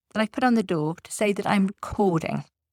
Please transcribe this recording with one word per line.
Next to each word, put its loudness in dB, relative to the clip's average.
that 0
I 0
put -4
on 4
the 4
door -2
to -20
say 0
that -4
I'm 2
recording, -2